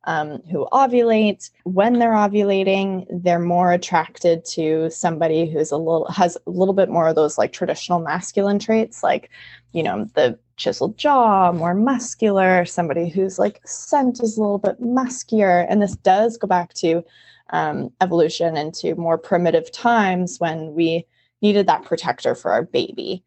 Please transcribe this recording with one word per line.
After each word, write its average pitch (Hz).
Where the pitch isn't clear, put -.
um, 151
who 156
ovulate, 233
when 202
they're 233
ovulating, 196
they're 175
more 175
attracted 170
to 160
somebody 160
who's 156
a -
little, 160
has 175
a 170
little 185
bit 190
more 160
of 160
those, 151
like, 113
traditional 170
masculine 180
traits, 220
like, -
you 165
know, 104
the 127
chiseled -
jaw, 214
more 170
muscular, 202
somebody 170
whose, 185
like, 208
scent 254
is 220
a 220
little 202
bit 202
muskier. 233
And 208
this 196
does 220
go 214
back 180
to, 165
um, 151
evolution 165
and 151
to 170
more 165
primitive 165
times 185
when 160
we 165
needed 202
that 160
protector 123
for -
our 113
baby. -